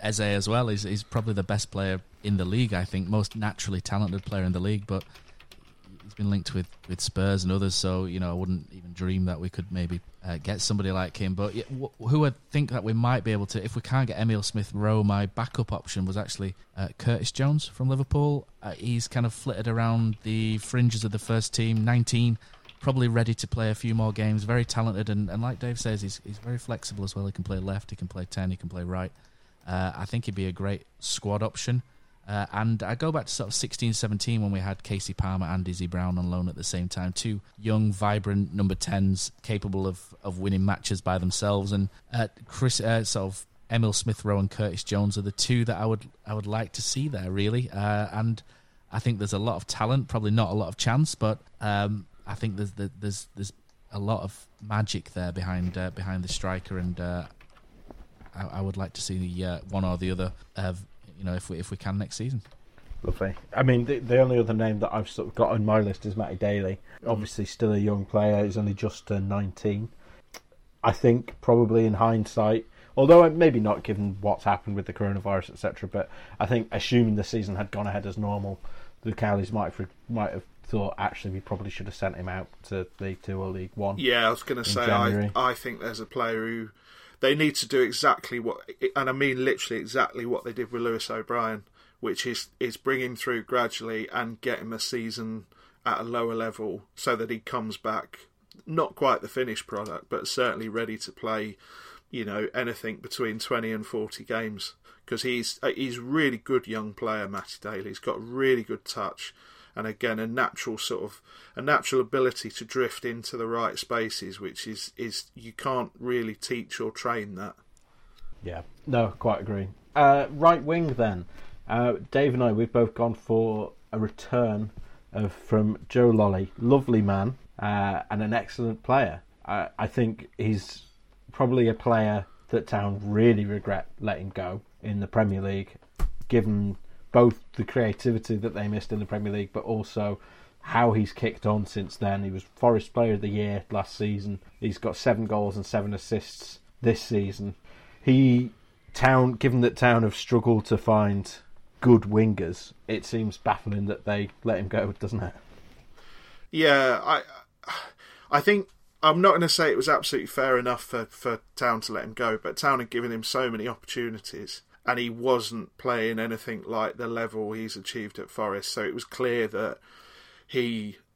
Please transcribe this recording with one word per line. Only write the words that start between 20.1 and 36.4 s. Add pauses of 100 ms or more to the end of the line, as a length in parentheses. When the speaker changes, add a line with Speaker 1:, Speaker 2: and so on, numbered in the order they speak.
Speaker 1:
the
fringes
of
the
first
team,
nineteen, (420)
probably
ready
to
play
a
few
more
games,
very
talented,
and,
and
like
Dave
says,
he's,
he's
very
flexible
as
well.
He
can
play
left,
he
can
play
ten,
he
can
play
right. (560)
Uh,
I
think
he'd
be
a
great (140)
squad
option. (440)
Uh,
and
I
go
back
to
sort
of
sixteen
seventeen
when
we
had
Casey
Palmer
and
Izzy
Brown
on
loan